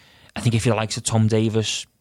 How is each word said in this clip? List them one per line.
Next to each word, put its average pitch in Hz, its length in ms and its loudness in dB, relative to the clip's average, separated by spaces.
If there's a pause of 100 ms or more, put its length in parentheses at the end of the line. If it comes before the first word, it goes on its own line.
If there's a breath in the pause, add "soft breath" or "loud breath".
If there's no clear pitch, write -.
(360 loud breath)
I - 40 -10
think 117 160 2
if 110 100 0
you're 117 100 4
the 107 40 -2
likes 113 180 -4
of 113 60 -8
Tom 110 240 2
Davis, 110 580 0 (160)